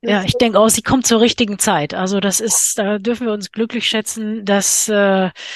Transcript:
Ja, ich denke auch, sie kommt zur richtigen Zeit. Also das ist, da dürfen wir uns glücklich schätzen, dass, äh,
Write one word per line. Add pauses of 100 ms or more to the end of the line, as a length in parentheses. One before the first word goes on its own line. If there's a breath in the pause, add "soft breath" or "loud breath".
Ja,
ich
denke
auch,
sie
kommt
zur
richtigen
Zeit.
Also
das
ist,
da
dürfen
wir
uns
glücklich
schätzen,
dass,
äh, (240 loud breath)